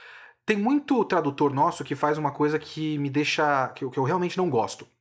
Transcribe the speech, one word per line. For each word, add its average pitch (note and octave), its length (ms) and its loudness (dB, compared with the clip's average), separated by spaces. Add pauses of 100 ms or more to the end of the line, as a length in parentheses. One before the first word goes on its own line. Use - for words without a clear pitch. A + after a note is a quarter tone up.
(460)
Tem G#3+ 120 0
muito C4 480 2
tradutor C#3+ 480 2
nosso D#3 320 0
que C#3+ 100 -4
faz D3+ 220 0
uma D3+ 140 -2
coisa D3+ 280 0
que D#3 380 -6
me C#3+ 120 -2
deixa, C#3+ 600 2
que - 160 -8
eu, B2+ 40 -4
que - 80 -6
eu C#3 60 2
realmente F3 340 0
não F#3 120 0
gosto. A2 360 -2 (160)